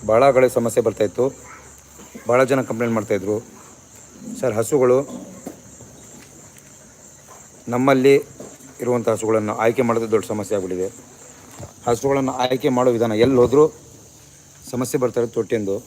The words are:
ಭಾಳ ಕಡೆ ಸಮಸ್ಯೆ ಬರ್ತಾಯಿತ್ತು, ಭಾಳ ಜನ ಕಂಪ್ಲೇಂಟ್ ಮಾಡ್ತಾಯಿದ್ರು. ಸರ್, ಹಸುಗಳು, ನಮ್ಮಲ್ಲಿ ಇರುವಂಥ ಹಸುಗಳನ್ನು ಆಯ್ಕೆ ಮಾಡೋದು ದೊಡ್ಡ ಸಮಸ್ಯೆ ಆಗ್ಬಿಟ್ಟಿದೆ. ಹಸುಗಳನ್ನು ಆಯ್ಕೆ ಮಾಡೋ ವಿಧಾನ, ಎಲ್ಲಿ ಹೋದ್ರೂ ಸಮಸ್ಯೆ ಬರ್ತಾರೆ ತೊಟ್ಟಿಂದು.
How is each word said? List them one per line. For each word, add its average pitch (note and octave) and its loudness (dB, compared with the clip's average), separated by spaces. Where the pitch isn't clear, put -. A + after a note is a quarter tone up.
ಭಾಳ B2 6
ಕಡೆ B2+ 4
ಸಮಸ್ಯೆ A#2 0
ಬರ್ತಾಯಿತ್ತು, A2 -2
ಭಾಳ B2 4
ಜನ C3 0
ಕಂಪ್ಲೇಂಟ್ A#2 -4
ಮಾಡ್ತಾಯಿದ್ರು. G#2 -2
ಸರ್, A#2+ -2
ಹಸುಗಳು, B2+ 2
ನಮ್ಮಲ್ಲಿ C3 4
ಇರುವಂಥ A#2+ -2
ಹಸುಗಳನ್ನು A2 -2
ಆಯ್ಕೆ A#2 0
ಮಾಡೋದು A#2 -2
ದೊಡ್ಡ G#2+ 0
ಸಮಸ್ಯೆ G#2+ -6
ಆಗ್ಬಿಟ್ಟಿದೆ. F#2 -4
ಹಸುಗಳನ್ನು C3+ 0
ಆಯ್ಕೆ B2+ -2
ಮಾಡೋ B2+ 2
ವಿಧಾನ, A2+ 0
ಎಲ್ಲಿ B2 4
ಹೋದ್ರೂ B2 6
ಸಮಸ್ಯೆ B2+ -4
ಬರ್ತಾರೆ A#2+ 0
ತೊಟ್ಟಿಂದು. G#2+ -4